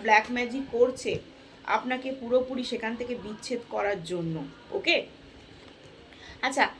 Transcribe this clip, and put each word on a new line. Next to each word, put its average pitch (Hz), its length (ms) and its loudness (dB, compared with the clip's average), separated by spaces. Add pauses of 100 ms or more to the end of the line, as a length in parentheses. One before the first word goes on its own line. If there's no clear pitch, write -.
ব্ল্যাক 220 220 8 (100)
ম্যাজিক 247 280 -2 (140)
করছে 254 340 4 (640)
আপনাকে 254 320 -2 (120)
পুরোপুরি 254 520 2
সেখান 226 280 -4
থেকে 240 140 -6 (100)
বিচ্ছেদ 214 380 -6 (120)
করার 208 260 0 (120)
জন্য, 165 240 -2 (420)
ওকে? 320 200 4 (1500)
আচ্ছা, 220 160 4 (160)